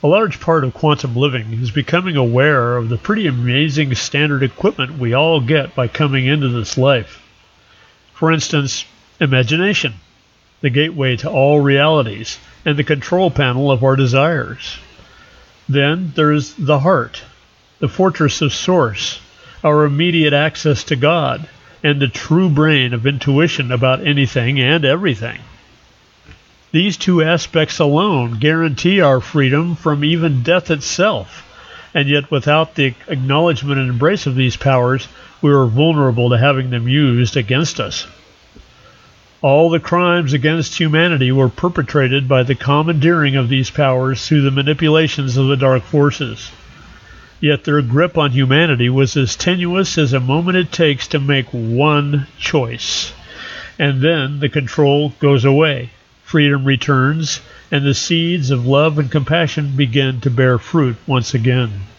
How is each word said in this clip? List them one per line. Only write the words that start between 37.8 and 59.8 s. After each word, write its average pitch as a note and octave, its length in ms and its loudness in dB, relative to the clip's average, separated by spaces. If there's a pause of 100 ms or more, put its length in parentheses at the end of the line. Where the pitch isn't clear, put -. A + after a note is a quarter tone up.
All D3 260 4
the E3 120 2
crimes F3 520 0
against D3+ 460 -2
humanity D#3 540 2
were C3+ 180 2
perpetrated C#3 760 -2
by C3 160 2
the C3 100 0
commandeering D3+ 840 0
of B2 140 0
these C3+ 200 -2
powers C3 560 -2
through D3+ 160 2
the C#3 80 2
manipulations D3 840 0
of C3+ 120 2
the C#3 80 2
dark C3 260 2
forces. C#3+ 680 -2 (880)
Yet D3 240 0
their D3 180 0
grip C#3+ 340 0
on D3 140 0
humanity C3 580 2
was C3 280 0
as C3 200 -2
tenuous F3 600 -2
as C#3 140 2
a C3+ 80 0
moment E3 360 0
it F3+ 160 -2
takes D3 360 0
to D#3 100 -4
make C#3 300 0
one C#3+ 800 0 (100)
choice. - 760 -4 (640)
And C#3 220 0
then C#3+ 380 0
the C#3+ 100 -2
control C#3+ 720 0
goes C#3 260 2
away. C#3 460 2 (320)
Freedom C#3+ 420 0
returns, C#3 760 0 (300)
and C#3 140 0
the C#3 100 2
seeds E3 580 0
of B2 120 0
love D3 340 2
and C#3 120 -2
compassion D3 680 -2
begin C3 440 0